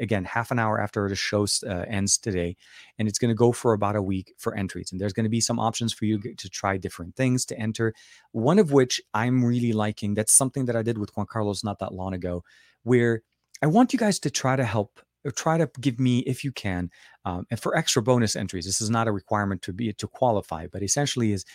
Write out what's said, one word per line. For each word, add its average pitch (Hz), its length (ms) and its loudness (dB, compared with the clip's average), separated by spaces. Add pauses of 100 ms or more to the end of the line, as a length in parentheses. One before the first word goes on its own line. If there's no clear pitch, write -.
again, 101 240 0
half - 260 -4
an 123 80 0
hour 110 220 2
after 101 300 -2
the 98 40 -2
show 104 280 0
s-, - 200 0
uh, 90 240 -4
ends 98 300 0
today. 90 400 -2 (420)
And 110 80 0
it's 101 120 -2
gonna 117 160 2
go 120 180 6
for 120 220 2
about 104 220 0
a 104 60 2
week 95 360 -4
for 110 160 -6
entries. 95 380 -6
And 92 60 -8
there's 98 140 -2
gonna 110 160 0
be 113 140 0
some 117 180 -2
options 113 320 0
for - 140 -4
you 107 140 0
g-, - 160 -10
to - 120 -14
try 98 300 -2
different 87 380 -10
things 127 300 0
to - 120 -8
enter, 110 340 -2 (400)
one 131 260 4
of 165 140 4
which 131 260 4 (140)
I'm 123 320 2
really 120 300 2
liking. 107 400 -2
That's 107 180 0
something 131 320 2
that 120 120 -2
I 113 40 0
did 113 160 -2
with 104 180 -6
Juan 101 120 -4
Carlos 104 360 -2
not 101 180 -6
that - 120 -6
long 92 220 -6
ago, 90 280 -4 (420)
where 117 360 4 (400)
I 143 60 2
want 220 260 4
you 269 60 2
guys 208 220 2
to 147 100 -2
try 131 260 0
to 135 80 2
help, 104 380 -2 (200)
or 139 80 -6
try 160 280 0
to 160 120 0 (120)
give 123 180 0
me, 127 200 4
if 127 240 -4
you 139 60 -4
can, 90 400 -4 (360)
um, 90 240 -4
and 117 100 -4
for - 160 -2
extra 156 260 2
bonus 117 320 2
entries, 92 300 -6
this 95 160 -4
is 110 80 -2
not 113 180 2
a 110 60 2
requirement 101 480 -2
to - 100 -10
be, 104 220 -4
to - 160 -10
qualify, 92 580 -2
but 92 160 -10
essentially 117 500 0
is, 95 120 -4 (100)